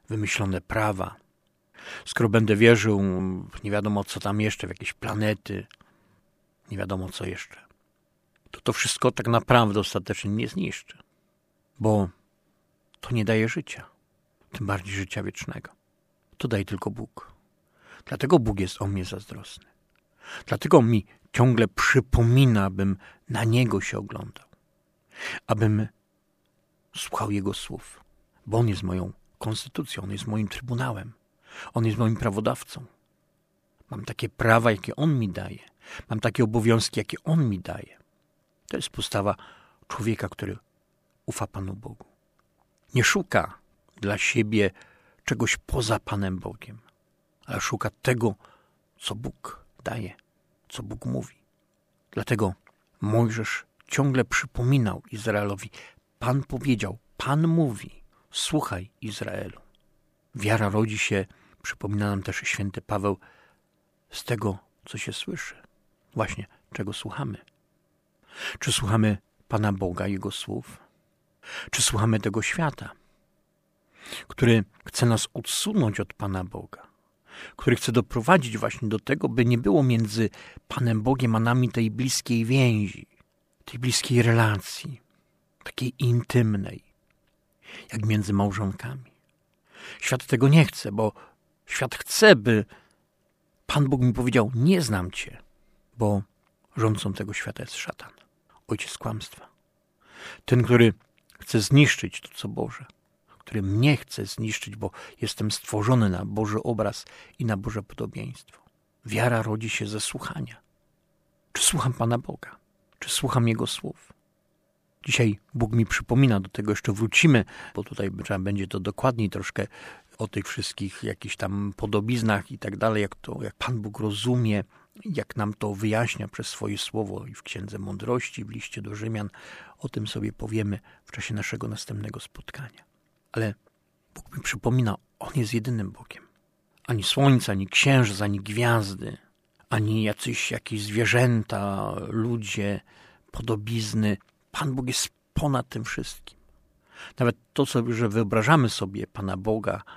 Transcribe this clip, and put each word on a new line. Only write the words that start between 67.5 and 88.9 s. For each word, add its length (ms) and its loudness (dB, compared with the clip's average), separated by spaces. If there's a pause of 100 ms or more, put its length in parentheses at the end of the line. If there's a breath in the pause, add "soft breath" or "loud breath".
Czy 120 -4
słuchamy 460 2 (300)
Pana 260 0
Boga, 340 -4
Jego 240 -4
słów? 480 -10 (920 loud breath)
Czy 100 0
słuchamy 380 2
tego 220 -2
świata, 500 -4 (1400 loud breath)
który 360 6 (220)
chce 200 -2
nas 280 2
odsunąć 640 0
od 140 -6
Pana 300 -4
Boga, 440 -14 (680 loud breath)
który 200 2
chce 160 -2
doprowadzić 640 2
właśnie 320 -4
do 100 0
tego, 300 -2
by 160 2
nie 120 4
było 260 4
między 460 2 (380 loud breath)
Panem 340 0
Bogiem 340 2
a 40 4
nami 300 2
tej 220 0
bliskiej 540 0
więzi, 640 2 (580)
tej 140 -12
bliskiej 420 2
relacji, 800 2 (640)
takiej 360 -6
intymnej, 840 2 (1080 loud breath)
jak 120 -4
między 280 2
małżonkami? 800 -2 (920 loud breath)